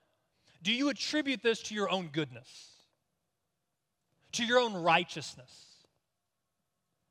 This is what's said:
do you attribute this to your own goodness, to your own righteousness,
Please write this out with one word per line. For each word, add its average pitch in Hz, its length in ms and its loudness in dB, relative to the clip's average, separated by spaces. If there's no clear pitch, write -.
do 196 100 0
you 277 180 2
attribute 269 520 -2
this 226 200 2
to 214 120 -10
your 196 160 -2
own 180 220 -2
goodness, 135 580 -8
to 240 120 -2
your 240 160 6
own 226 140 0
righteousness, 165 920 0